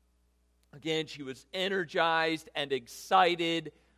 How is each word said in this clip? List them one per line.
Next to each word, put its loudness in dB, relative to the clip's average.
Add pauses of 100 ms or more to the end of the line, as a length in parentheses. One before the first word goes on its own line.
(720)
Again, -4
she -14
was -12
energized 0
and -2
excited 2 (260)